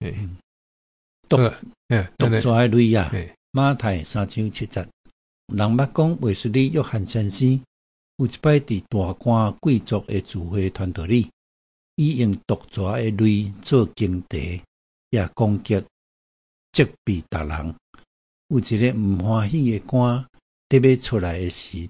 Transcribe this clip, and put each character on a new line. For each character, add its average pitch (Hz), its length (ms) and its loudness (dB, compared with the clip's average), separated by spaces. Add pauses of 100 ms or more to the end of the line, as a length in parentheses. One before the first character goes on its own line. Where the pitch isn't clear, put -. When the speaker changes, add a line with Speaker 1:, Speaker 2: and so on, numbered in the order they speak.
Speaker 1:
嘿。 85 180 -8
Speaker 2:
嗯。 90 180 -8 (920)
独， 147 100 4
Speaker 1:
好， 117 160 2 (340)
嘿， 107 180 0 (120)
Speaker 2:
独 123 80 0
Speaker 1:
安 117 60 2
尼。 110 80 2
Speaker 2:
抓 117 180 2
的 120 100 4
类 113 260 4
啊， 92 160 2
Speaker 1:
嘿。 87 220 -8 (200)
Speaker 2:
马 139 200 2
太 95 320 -2
三 101 240 -4
章 110 220 -4
七 107 160 -8
节， 92 200 -8 (640)
人 104 280 0
捌 135 160 0
讲 160 280 0
卫 113 140 0
斯 - 160 -6
理 135 200 2
约 160 120 0
翰 101 240 -4
先 104 240 -2
生 127 180 2 (680)
有 131 80 0
一 113 40 -2 (120)
摆 151 180 4
伫 107 280 -4
大 95 260 -2
官 113 460 0
贵 139 180 2
族 104 220 -4
的 98 200 -4
聚 - 180 -8
会 95 320 -2
团 92 220 -6
队 82 140 -8
里， 117 240 2 (680)
伊 151 220 0
用 107 180 2 (100)
独 - 140 -2 (100)
抓 104 280 -4
的 113 120 -2
类 104 420 2 (100)
做 123 340 4
经 92 320 -2
题， 85 320 -8 (500)
也 101 240 0
攻 104 280 2
击、 98 200 0 (880)
责 143 120 4 (200)
备 90 240 -2
别 82 160 -4
人。 78 300 -6 (760)
有 139 100 0
一 113 40 0
个 117 360 0
毋 98 240 0
欢 107 260 0
喜 139 220 0
的 107 160 -2
官， 123 400 0 (420)
伫 131 220 6
要 127 100 6
出 117 180 -2
来 87 200 -2
的 90 100 -4
时， 85 420 -8